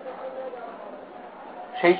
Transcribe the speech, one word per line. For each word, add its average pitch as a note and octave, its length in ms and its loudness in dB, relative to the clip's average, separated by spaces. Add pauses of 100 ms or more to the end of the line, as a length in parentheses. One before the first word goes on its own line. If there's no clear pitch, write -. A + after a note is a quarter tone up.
(1800)
সেই F3 200 10